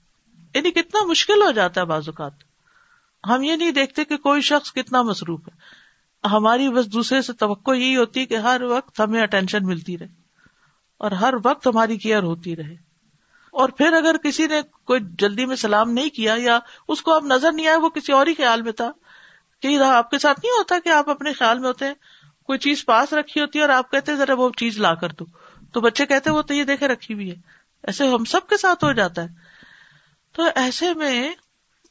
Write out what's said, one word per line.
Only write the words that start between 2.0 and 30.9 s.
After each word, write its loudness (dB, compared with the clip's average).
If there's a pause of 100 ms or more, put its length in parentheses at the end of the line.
اوقات۔ -12 (920)
ہم 0
یہ -2
نہیں 0
دیکھتے -2
کہ -6
کوئی 2
شخص -2
کتنا -2
مصروف -4
ہے۔ -20 (440)
ہماری 2
بس 0
دوسرے 0
سے -6
توقع -2
یہی 0
ہوتی 0
ہے -4
کہ -4
ہر 0
وقت -4
ہمیں 0
اٹینشن 0
ملتی -6
رہے -14 (920)
اور -4
ہر 0 (100)
وقت 0
ہماری 2
کیئر 0
ہوتی -6
رہے۔ -12 (760)
اور 2
پھر 2
اگر 2
کسی -2
نے 0 (240)
کوئی 2 (180)
جلدی 0
میں -4
سلام 2
نہیں -2
کیا -2
یا 2 (300)
اس -4
کو 2
اب 2
نظر 2
نہیں -2
آیا، 4
وہ 2
کسی -4
اور 4
ہی 0
خیال 0
میں -6
تھا -6 (720)
کہ -2
یہ 4
آپ 4
کے -2
ساتھ 2
نہیں 2
ہوتا 0 (100)
کہ -2
آپ 2
اپنے -4
خیال 2
میں -4
ہوتے -6
ہیں، -6 (500)
کوئی -4
چیز -2
پاس 2
رکھی -2
ہوتی -4
ہے 2
اور 2
آپ 2
کہتے -2
ہیں، -4
"ذرا 2
وہ 2
چیز -4
لا 2
کر -6
دو"، -14 (480)
تو -2
بچے 0
کہتے 0
ہیں، 2
"وہ 0
تو -4
یہ 0
دیکھے -2
رکھی -6
ہوئی -10
ہے۔" -12 (460)
ایسے -2
ہم 2
سب -2
کے 2
ساتھ 0
ہو 2
جاتا -2
ہے۔ -8 (1040)
تو -4 (120)
ایسے -2